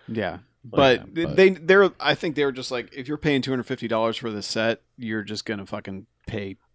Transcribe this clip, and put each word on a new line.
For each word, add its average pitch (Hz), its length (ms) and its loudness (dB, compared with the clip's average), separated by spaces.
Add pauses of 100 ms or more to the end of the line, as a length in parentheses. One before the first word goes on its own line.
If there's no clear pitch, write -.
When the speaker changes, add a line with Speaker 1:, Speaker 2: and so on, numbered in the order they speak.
Speaker 1:
Yeah. 95 320 -6 (320)
Speaker 2:
Like 135 340 4
Speaker 1:
But - 120 -10
Speaker 3:
Yeah, 165 100 -2
but 147 80 -4
Speaker 1:
they, 190 160 8
they're, 180 480 6
I - 160 2
think 156 200 -4
they 147 100 2
were 139 60 0
just 127 200 -8
like, 117 220 -6
"If 123 140 -12
you're 151 120 -6
paying 139 240 0
two 131 80 -4
hundred 123 160 -2
fifty 120 200 -6
dollars 113 300 0
for 117 140 -8
this 104 160 -8
set, 113 340 0 (160)
you're 110 260 -6
just 104 220 -8
gonna 101 220 -6
fucking 101 400 -10 (180)
pay 98 320 -8 (180)